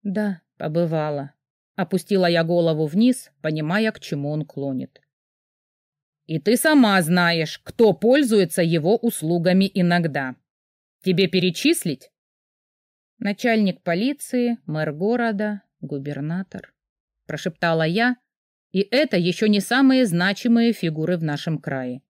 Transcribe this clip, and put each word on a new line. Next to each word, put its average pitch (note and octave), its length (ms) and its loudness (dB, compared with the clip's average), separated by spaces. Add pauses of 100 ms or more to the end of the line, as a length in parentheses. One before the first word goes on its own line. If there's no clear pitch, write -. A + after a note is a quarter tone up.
"Да, G3+ 400 -4 (140)
побывала", — D3+ 760 -4 (420)
опустила F#3 500 -2
я E3+ 160 2
голову E3 440 0
вниз, A3+ 440 2 (120)
понимая, D#3+ 500 -2
к - 80 -18
чему C#3+ 300 -6
он D3+ 140 -4
клонит. C#3 560 -8 (1300)
"И D#3+ 120 -4
ты A3 180 2
сама A#3+ 460 4
знаешь, E3+ 560 0
кто - 340 2
пользуется G#3+ 720 2
его E3 340 2
услугами F3+ 760 0
иногда. E3 640 0 (640)
Тебе F#3 240 2
перечислить?" F#3 840 -2 (1080)
"Начальник G#3 640 0
полиции, A#3+ 840 -2
мэр D#3 280 -4
города, G#3 720 -4 (180)
губернатор", D3 920 -8 (540)
прошептала E3 560 -2
я, A3 340 0 (560)
"и F#3+ 80 0
это B3 380 0
ещё F3+ 280 0
не G#3 140 4
самые C4 460 4
значимые G#3 680 2
фигуры E3 460 -4
в D#3+ 60 -6
нашем D3+ 340 -4
крае". C3 520 -8